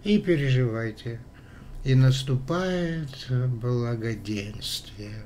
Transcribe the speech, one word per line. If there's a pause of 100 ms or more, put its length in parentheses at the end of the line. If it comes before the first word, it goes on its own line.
И
переживайте. (600)
И
наступает (380)
благоденствие.